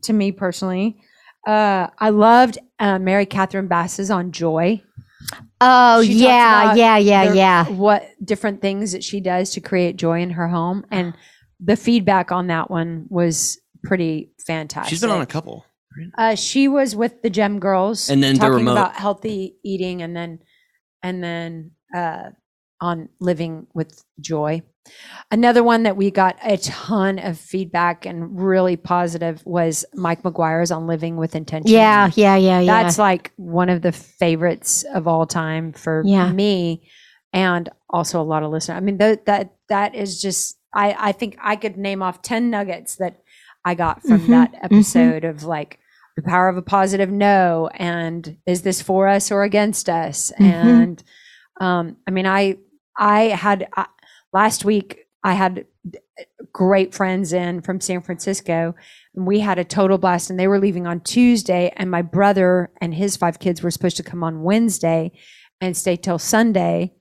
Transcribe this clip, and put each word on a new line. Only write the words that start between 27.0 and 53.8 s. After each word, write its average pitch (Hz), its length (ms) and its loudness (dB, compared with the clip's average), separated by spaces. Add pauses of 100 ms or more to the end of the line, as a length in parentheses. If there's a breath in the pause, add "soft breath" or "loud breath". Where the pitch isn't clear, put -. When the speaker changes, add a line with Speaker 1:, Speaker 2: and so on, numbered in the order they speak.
Speaker 1:
of 170 180 -8
feedback 175 680 -4
and 175 340 -10
really 185 360 2
positive 170 680 -4
was 165 400 -2 (100)
Mike 170 280 -2
McGuire's 165 480 -2
on 165 160 -6
Living 165 300 -4
with 165 180 -6
Intention. 160 380 0
Speaker 2:
Yeah, 214 420 6
yeah, 196 220 6
yeah, 185 240 4
yeah. 180 240 4
Speaker 1:
That's, 175 120 0
like, 190 380 0
one 180 340 -2
of 180 140 0
the 175 80 0
favorites - 960 -4 (100)
of 170 140 -2
all 165 180 0
time 160 460 -6
for 160 340 -4
Speaker 2:
Yeah. 185 260 2
Speaker 1:
me, 185 560 -2 (440 soft breath)
and 180 360 -2 (220)
also 170 300 -4
a - 20 -2
lot 156 220 -2
of 151 80 -6
listeners. 160 240 -8
I 180 40 -8
mean, 202 160 -4
th-, 208 300 2
that, 202 300 -2 (120)
that 202 280 -2
is 196 260 -8
just, - 340 -6 (160)
I, 202 240 0
I 208 160 -2
think 202 300 -8
I 214 140 -2
could 208 200 -8
name 196 240 -6
off 185 220 -6
ten 240 260 -2
nuggets 202 480 -6
that 180 240 -8 (440 soft breath)
I 180 100 0
got 170 280 -4
from 220 180 4
Speaker 2:
Mm-hmm, 165 100 0
Speaker 1:
that 247 220 6
Speaker 2:
mm-hmm. - 140 -18
Speaker 1:
episode 208 580 4
of, 151 180 -6
like, 151 380 -8 (340)
the 160 80 -8
power 180 260 2
of 185 80 0
a 180 60 -6
positive 196 480 0
no, 190 640 2
and 170 600 -8 (100)
is 180 160 -2
this 185 180 -2
for 190 280 2
us 196 240 0
or 202 100 0
against 208 460 0
us? 165 500 -4
Speaker 2:
Mm-hmm. 196 300 4
Speaker 1:
And, 233 360 4 (560 soft breath)
um, 180 360 -2 (100)
I 190 60 -6
mean, 185 140 -2
I, 196 300 0 (440)
I 208 280 4
had, 190 480 -2
uh, 190 80 -4 (480 soft breath)